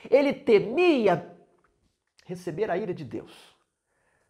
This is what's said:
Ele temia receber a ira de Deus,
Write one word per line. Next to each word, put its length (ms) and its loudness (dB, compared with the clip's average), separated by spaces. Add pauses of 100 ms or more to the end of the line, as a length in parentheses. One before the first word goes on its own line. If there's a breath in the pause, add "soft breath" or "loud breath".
(100)
Ele 220 4
temia 1040 2 (880)
receber 460 -8
a 80 -4
ira 160 -8
de 100 -12
Deus, 500 -16 (760)